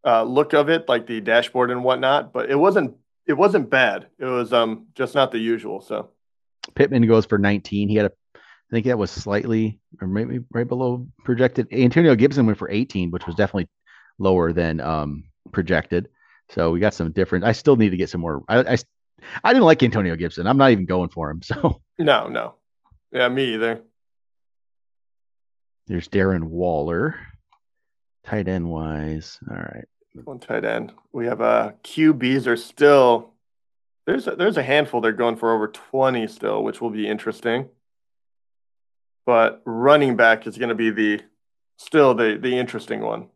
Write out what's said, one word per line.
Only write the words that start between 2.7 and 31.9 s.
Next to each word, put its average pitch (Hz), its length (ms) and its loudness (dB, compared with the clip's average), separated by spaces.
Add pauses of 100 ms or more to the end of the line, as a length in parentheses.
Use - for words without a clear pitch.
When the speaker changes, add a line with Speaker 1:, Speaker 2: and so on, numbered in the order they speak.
Speaker 1:
it 147 80 0
wasn't 185 340 2
bad. 120 380 0 (120)
It 135 60 -10
was, 123 280 -2
um, 113 420 0
just 127 200 -6
not 135 160 2
the 117 80 -6
usual, 107 420 -4
so. 107 300 -10 (640)
Speaker 2:
Pittman 123 320 4
goes 110 200 4
for 107 120 0
nineteen. 101 500 0
He 107 80 0
had 104 100 2
a, 95 60 -2 (220)
I - 360 -20
think 117 160 -2
that 123 120 0
was 98 120 -2
slightly, 110 680 -4 (220)
or 92 80 -8
maybe 120 320 -4 (120)
right 120 160 -4
below 123 380 -4 (180)
projected. 123 480 0
Antonio 127 420 4
Gibson 135 320 4
went 107 120 0
for - 120 -10
eighteen, 98 400 -4
which 87 160 -8
was 85 80 -8
definitely 95 340 -2 (500)
lower 92 340 2
than, 82 280 -2
um, 76 440 -6 (280)
projected. 87 560 -2 (420)
So 82 200 -2
we 87 100 -2
got 101 140 0
some 82 180 -6
different, 92 320 -2
I 113 80 2
still 139 240 4
need 107 140 2
to 92 60 -4
get 87 140 -4
some 87 120 -6
more. 78 260 -6
I, 113 120 2
I, 123 160 0 (680)
I 240 80 4
didn't 247 140 6
like 156 160 6
Antonio 104 340 0
Gibson. 85 300 -6
I'm 127 100 2
not 135 160 6
even 95 140 2
going 90 240 0
for 76 200 -8
him, 82 120 -10
<laughs> - 20 -20
so. - 360 -4 (180)
Speaker 1:
No, 147 300 2
no. 57 260 -8 (580)
Yeah, 127 160 0
me 127 260 -2
either. 113 280 -4 (2000)
Speaker 2:
There's 90 220 -8
Darren 95 360 0
Waller. 85 760 -4 (1040)
Tight 101 240 -6
end 87 220 -4
wise. 78 680 -8 (120)
All 50 60 -12
right. - 280 -14 (400)
Speaker 1:
One 127 140 -16
tight 110 260 -8
end. 113 280 -6 (200)
We 117 140 -6
have, 110 140 -6
uh, 113 320 0 (100)
Q 156 320 2